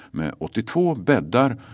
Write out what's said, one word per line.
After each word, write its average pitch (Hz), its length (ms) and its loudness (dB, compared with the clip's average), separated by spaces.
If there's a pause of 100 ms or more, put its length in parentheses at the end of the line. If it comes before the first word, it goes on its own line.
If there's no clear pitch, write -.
(100)
med 78 280 -6
åttiotvå 156 560 -2
bäddar 120 640 2 (180)